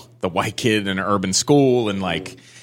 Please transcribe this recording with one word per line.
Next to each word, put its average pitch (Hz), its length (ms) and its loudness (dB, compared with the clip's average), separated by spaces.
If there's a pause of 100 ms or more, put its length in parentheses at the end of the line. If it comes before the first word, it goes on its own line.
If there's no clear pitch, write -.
(220)
the 92 80 -2
white 101 280 -4
kid 107 300 0
in 95 100 -2
an - 20 -4
urban 95 340 0
school 127 560 4
and, 98 120 -4
like, 85 360 -4 (260)